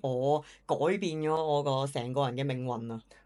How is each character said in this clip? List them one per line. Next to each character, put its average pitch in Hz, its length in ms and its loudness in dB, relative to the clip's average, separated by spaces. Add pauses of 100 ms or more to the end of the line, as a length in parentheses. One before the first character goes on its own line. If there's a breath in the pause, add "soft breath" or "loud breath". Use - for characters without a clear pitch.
我 135 380 2 (260 loud breath)
改 165 320 2
變 165 200 -4
咗 156 140 0
我 156 300 2
個 139 240 0
成 127 260 -4
個 139 160 2
人 123 80 -4
嘅 135 80 -2
命 127 220 -2
運 117 260 -4
啊。 113 80 -8 (260 loud breath)